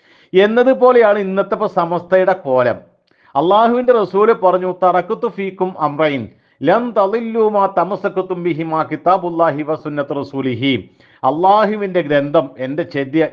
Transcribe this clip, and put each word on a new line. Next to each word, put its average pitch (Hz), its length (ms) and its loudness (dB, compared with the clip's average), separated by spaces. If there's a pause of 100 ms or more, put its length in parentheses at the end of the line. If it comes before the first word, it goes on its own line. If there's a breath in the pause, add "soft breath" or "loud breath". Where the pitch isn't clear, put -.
(380 soft breath)
എന്നതുപോലെയാണ് 233 840 4
ഇന്നത്തെ 190 340 -2
ഇപ്പൊ 208 140 -4
സമസ്തയുടെ 180 680 0
കോലം. 127 560 0 (460 soft breath)
അള്ളാഹുവിന്റെ 233 580 2
റസൂല് 214 400 2
പറഞ്ഞു, 180 500 0
"തറക്കുത്തു 180 440 0
ഫീക്കും 190 520 -6
അംറൈൻ 143 480 -2 (360 soft breath)
ലം 220 340 0
തളില്ലു 220 520 0
മാ 196 280 0
തമസക്കുത്തും 185 680 -4
ബിഹിമാ 160 400 -4
കിതാബുല്ലാഹി 165 800 -2
വ 151 120 -4
സുന്നത്തു 147 380 -8
റസൂലിഹി." 135 760 -4 (280 soft breath)
അള്ളാഹുവിന്റെ 190 840 0
ഗ്രന്ഥം 147 560 0
എന്റെ 131 260 -6
ചെദ്യ 147 500 -2